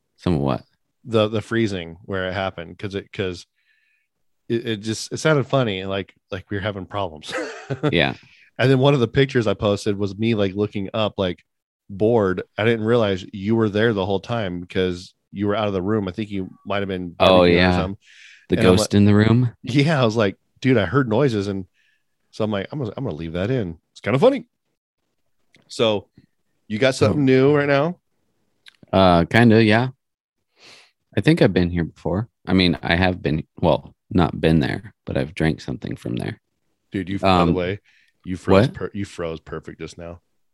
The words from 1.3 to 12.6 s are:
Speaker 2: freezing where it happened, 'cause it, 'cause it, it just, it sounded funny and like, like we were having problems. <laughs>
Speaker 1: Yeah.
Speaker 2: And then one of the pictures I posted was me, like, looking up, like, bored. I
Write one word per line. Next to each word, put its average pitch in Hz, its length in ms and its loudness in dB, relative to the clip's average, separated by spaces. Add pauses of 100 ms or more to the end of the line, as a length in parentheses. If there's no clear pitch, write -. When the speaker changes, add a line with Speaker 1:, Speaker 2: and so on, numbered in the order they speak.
Speaker 2:
freezing 98 600 -4
where 92 240 -6
it 92 40 -8
happened, 90 460 -8
'cause 98 160 -12
it, 98 180 -8
'cause 92 340 -8 (1000)
it, 117 180 -4
it 113 120 -4
just, 110 340 -8
it 127 60 -10
sounded 147 280 0
funny 113 340 -2
and 95 100 -8
like, 98 240 -6 (160)
like 92 200 -10
we 104 60 -6
were 95 60 -6
having 98 240 -6
problems. 85 520 -10
<laughs> - 40 -6 (500)
Speaker 1:
Yeah. 71 220 2 (440)
Speaker 2:
And 123 120 2
then 135 80 4
one 139 160 4
of 135 60 0
the 113 80 2
pictures 135 380 0
I 98 80 0
posted 101 440 -2
was 98 200 -6
me, 113 160 0
like, 101 200 -2
looking 101 380 -4
up, 110 240 -4
like, 90 260 -4 (460)
bored. 101 540 0 (160)
I 104 60 0